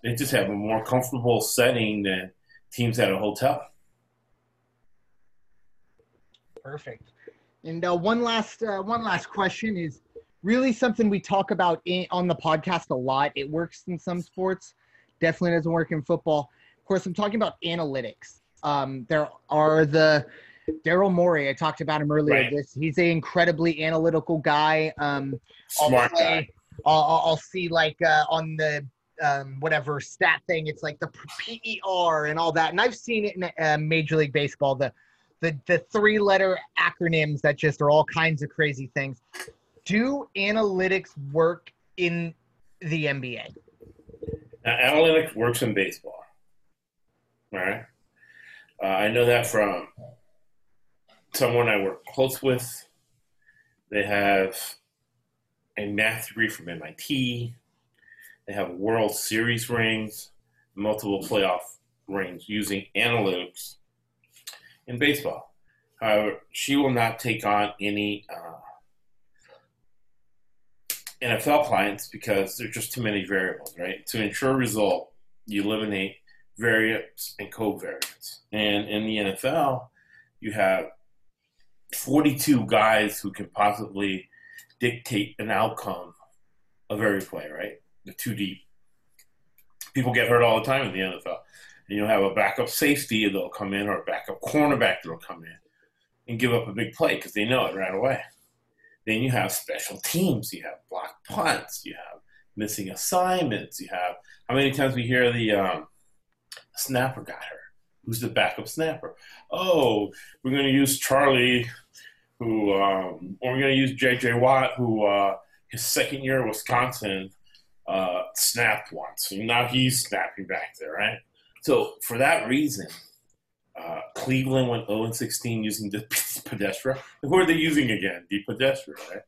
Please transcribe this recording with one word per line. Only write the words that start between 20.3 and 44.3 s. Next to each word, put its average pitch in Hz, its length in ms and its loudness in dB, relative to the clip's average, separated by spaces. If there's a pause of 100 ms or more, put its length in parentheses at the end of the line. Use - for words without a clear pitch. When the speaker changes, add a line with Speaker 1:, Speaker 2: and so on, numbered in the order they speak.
Speaker 2:
Daryl 185 280 4
Morey, 175 360 4
I 139 60 0
talked 156 260 -2
about 151 220 0
him 147 100 0
earlier. 147 300 4
Speaker 1:
Right. 127 100 0
Speaker 2:
This, 143 220 -4
he's 151 240 -2
an 175 80 6
incredibly 165 760 2
analytical 160 560 0
guy. 156 600 2
Um, 139 420 -4 (400)
I'll 151 80 4
Speaker 1:
Smart 123 280 4
Speaker 2:
say, 170 80 6
Speaker 1:
guy. - 240 0 (360)
Speaker 2:
I'll, 156 160 6
I'll, 156 240 4
I'll 160 140 4
see, 180 300 -6
like, 160 340 2
uh, 156 280 6
on 160 260 -2
the, 147 300 -2 (360)
um, 139 380 -2
whatever 147 400 0
stat 165 460 0
thing, 160 200 -2
it's 151 160 -8
like 151 180 -8
the 160 100 -6 (280)
P 233 260 -10
E 220 200 -6
R 175 420 2
and 151 120 -2
all 165 140 0
that. 160 180 2
And 175 100 0
I've 240 140 2
seen 220 300 -4
it 208 120 -4
in, 180 220 -4
uh, 156 200 2
Major 156 380 0
League 151 160 2
Baseball, 143 420 0
the, 131 180 -2 (480)
the, 165 260 -2
the 175 120 4 (140)
three-letter 202 640 4 (200)
acronyms 160 640 0
that 147 140 4
just 151 240 0
are 147 100 4
all 151 140 8
kinds 160 380 0
of 147 80 -8
crazy 135 440 -2
things. 135 280 -6 (600)
Do 247 520 0
analytics 196 760 0 (220)
work 165 400 2 (240)
in 170 380 -2 (460)
the 156 280 0
N 139 120 -2
B 123 160 -8
A? 110 120 -12 (1160)